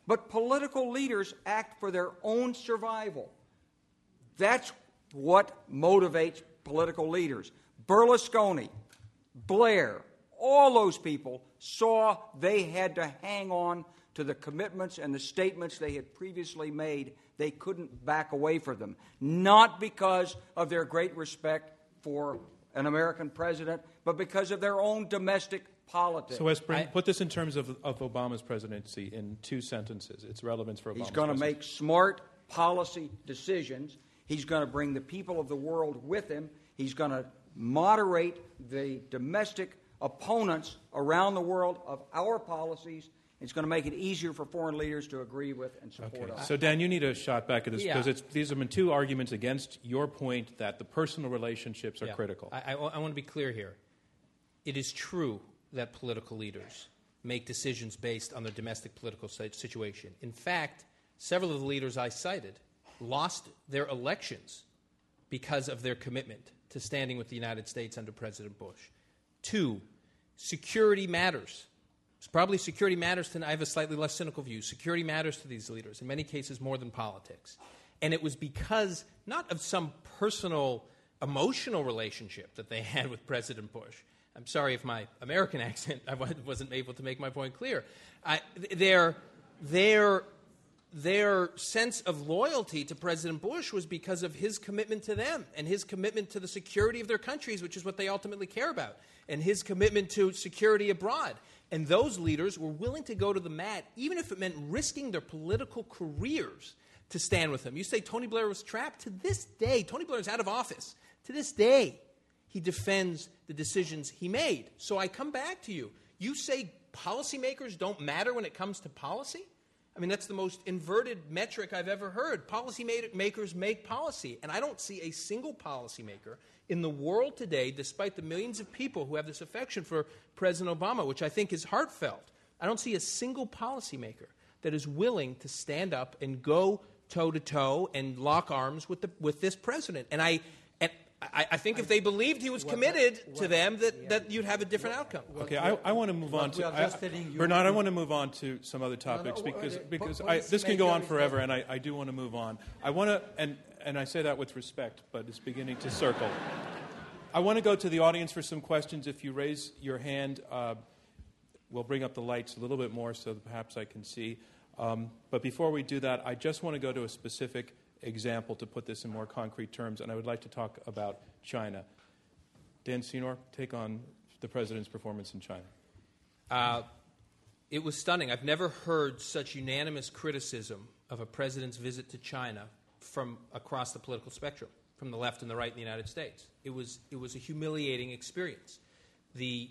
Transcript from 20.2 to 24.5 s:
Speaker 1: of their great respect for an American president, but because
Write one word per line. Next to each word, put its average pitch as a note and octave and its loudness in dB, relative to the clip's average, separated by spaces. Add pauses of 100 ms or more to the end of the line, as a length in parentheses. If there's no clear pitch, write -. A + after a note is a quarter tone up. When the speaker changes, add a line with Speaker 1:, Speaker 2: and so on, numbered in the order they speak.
Speaker 1:
of E3+ 2
their E3 2
great E3 0
respect D#3 -2 (280)
for C#3+ -4 (340)
an C#3 2
American D#3+ 2
president, E3 -2 (240)
but E3 2
because F#3+ 0